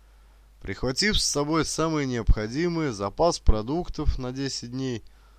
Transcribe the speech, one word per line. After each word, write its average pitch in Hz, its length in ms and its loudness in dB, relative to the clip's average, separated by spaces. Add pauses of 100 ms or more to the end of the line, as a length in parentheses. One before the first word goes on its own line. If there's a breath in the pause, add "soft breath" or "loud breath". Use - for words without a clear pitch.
(600 soft breath)
Прихватив 131 600 0
с - 40 -2
собой 147 400 0
самое 156 420 0
необходимое, 131 880 2
запас 101 480 0
продуктов 143 800 2
на 127 140 -6
десять 131 380 -6
дней, 127 320 -4 (360 soft breath)